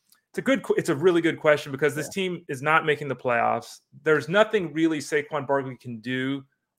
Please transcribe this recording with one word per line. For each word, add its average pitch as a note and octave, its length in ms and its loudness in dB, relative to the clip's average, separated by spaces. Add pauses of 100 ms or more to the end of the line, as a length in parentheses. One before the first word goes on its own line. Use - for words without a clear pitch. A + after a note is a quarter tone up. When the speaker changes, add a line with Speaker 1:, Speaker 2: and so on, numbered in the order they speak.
(340)
Speaker 1:
it's - 60 -6
a - 20 -8
good A3 220 0
que-, - 140 0
it's F3+ 120 -4
a D#3+ 60 2
really E3+ 260 4
good D#3+ 180 0
question D3+ 320 2
because C#3 220 0
this D3 140 -6
Speaker 2:
Yeah. G3 160 -6
Speaker 1:
team F3+ 240 -6
is C3+ 160 -8
not D#3 240 2
making D3 200 0
the C3 80 -4
playoffs. A#2 640 -2 (200)
There's D3 260 2
nothing G3+ 460 2
really D#3+ 240 2
Saquon D3 480 -4
Barkley C3+ 320 -2
can A#2+ 220 -12
do C3 440 -4 (340)